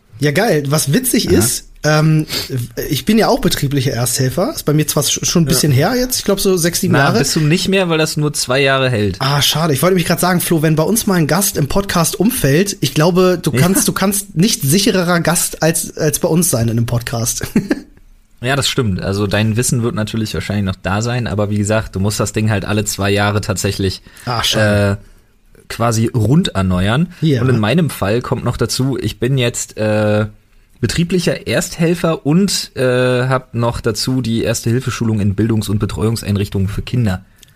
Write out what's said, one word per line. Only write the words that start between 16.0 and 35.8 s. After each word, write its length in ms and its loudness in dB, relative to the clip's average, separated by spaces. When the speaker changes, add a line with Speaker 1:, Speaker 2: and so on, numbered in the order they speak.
Speaker 1:
bei 100 0
uns 220 2
sein 180 0
in 100 0
einem 80 0
Podcast. 640 -4
<laughs> 40 -12
Speaker 2:
Ja, 140 0
das 140 0
stimmt. 340 0
Also 240 -2
dein 300 0
Wissen 260 0
wird 140 -2
natürlich 360 -4
wahrscheinlich 320 -2
noch 160 -2
da 220 -2
sein, 240 -2
aber 240 -2
wie 80 0
gesagt, 380 0
du 40 -2
musst 200 0
das 120 -2
Ding 180 0
halt 140 -2
alle 200 -2
zwei 260 -2
Jahre 300 2
tatsächlich, 600 -2
Speaker 1:
Ah, 180 -2
schade. 580 2
Speaker 2:
äh, 640 -20
quasi 460 0
rund 320 4
erneuern. 600 0
Speaker 1:
Ja. 220 0
Speaker 2:
Und 60 2
in 100 2
meinem 320 0
Fall 320 -2
kommt 220 -4
noch 120 -4
dazu, 400 -2
ich 220 -6
bin 200 0
jetzt, 380 -4
äh, 500 2
betrieblicher 680 -2
Ersthelfer 760 -2
und, 520 0
äh, 500 0
hab 300 -2
noch 240 -2
dazu 420 -2
die 220 -2
Erste-Hilfe-Schulung 760 -2
in 160 0
Bildungs- 340 0
und 120 -2